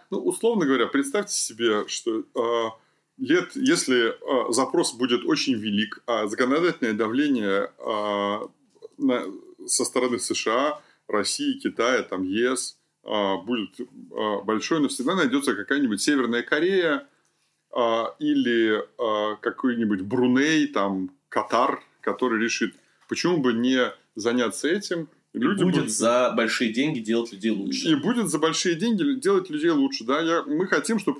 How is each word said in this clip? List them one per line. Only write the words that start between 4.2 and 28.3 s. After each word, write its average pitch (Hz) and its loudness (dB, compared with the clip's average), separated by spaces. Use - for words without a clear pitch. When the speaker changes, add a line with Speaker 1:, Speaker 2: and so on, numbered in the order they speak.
Speaker 1:
запрос 131 0
будет 120 -2
очень 143 0
велик, 107 -2
а 110 0
законодательное 131 0
давление, 110 0
э, 104 -2
на, 127 0
со - 0
стороны 123 0
С - -4
Ш - -2
А, 143 0
России, 110 -2
Китая, 113 0
там, 92 -4
Е 113 0
С, - -8
э, 104 0
будет, 110 -4
э, 127 -8
большое, 110 0
но 139 2
всегда 131 -2
найдётся 139 2
какая-нибудь 110 0
Северная 120 0
Корея, 160 0
э, 117 2
или, 120 2
э, 107 -2
какой-нибудь 113 0
Бруней, 127 2
там, 98 -2
Катар, 117 0
который 110 0
решит, 110 -2
почему 170 0
бы 127 2
не 123 2
заняться 117 0
этим. 175 -4
Speaker 2:
И 110 -4
Speaker 1:
Люди 180 2
Speaker 2:
будет 175 4
Speaker 1:
будут 160 2
Speaker 2:
за 120 4
большие 113 0
деньги 135 0
делать 117 0
людей 101 -2
лучше. 107 -2
Speaker 1:
И 151 6
будет 196 0
за 151 -2